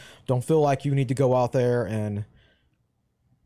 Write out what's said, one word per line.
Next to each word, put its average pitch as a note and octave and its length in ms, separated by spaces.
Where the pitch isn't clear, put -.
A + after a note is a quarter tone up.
don't B2 180
feel D#3+ 160
like C#3+ 240
you C#3+ 100
need C3+ 140
to C3+ 60
go B2+ 200
out B2 180
there B2 320
and, G#2 400